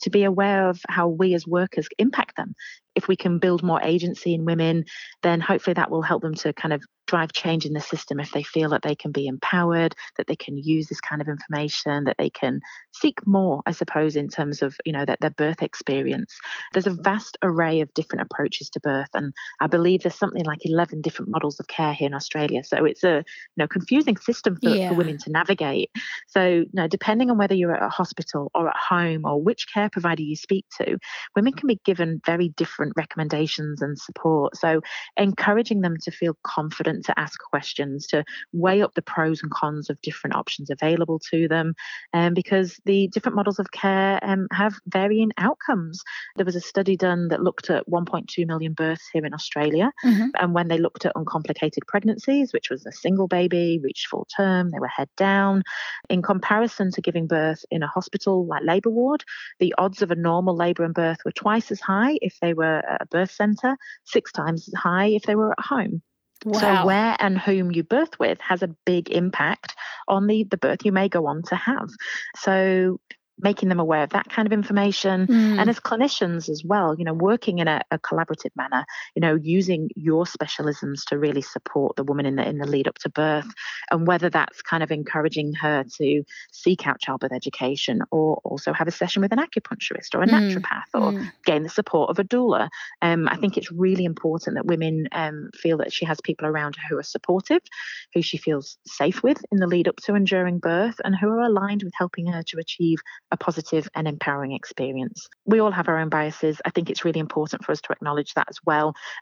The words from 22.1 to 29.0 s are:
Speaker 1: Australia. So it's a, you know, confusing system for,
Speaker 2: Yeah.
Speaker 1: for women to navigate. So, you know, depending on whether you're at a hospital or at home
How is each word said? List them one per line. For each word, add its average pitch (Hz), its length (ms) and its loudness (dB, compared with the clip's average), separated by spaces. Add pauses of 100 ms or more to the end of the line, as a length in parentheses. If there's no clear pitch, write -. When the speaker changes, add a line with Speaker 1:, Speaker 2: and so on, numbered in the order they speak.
Speaker 1:
Australia. 143 500 -2
So - 200 0
it's - 200 2
a, 175 140 6
you 147 60 0 (340)
know, 151 100 0
confusing 247 500 2
system 208 440 -2
for, - 80 4
Speaker 2:
Yeah. 190 200 2
Speaker 1:
for 175 60 2
women 156 240 0
to - 120 -8
navigate. 156 600 0 (360)
So, 190 180 2
you 175 280 4
know, 175 140 0
depending 214 420 2
on 240 80 4
whether 196 160 4
you're 175 220 4
at - 80 0
a 104 60 0
hospital 156 640 -4
or 165 140 2
at - 80 -2
home 170 480 0